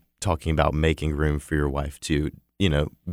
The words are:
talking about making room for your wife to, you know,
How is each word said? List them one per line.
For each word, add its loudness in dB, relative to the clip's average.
talking -2
about 2
making 2
room 2
for -6
your 2
wife -6
to, -2
you 2
know, 2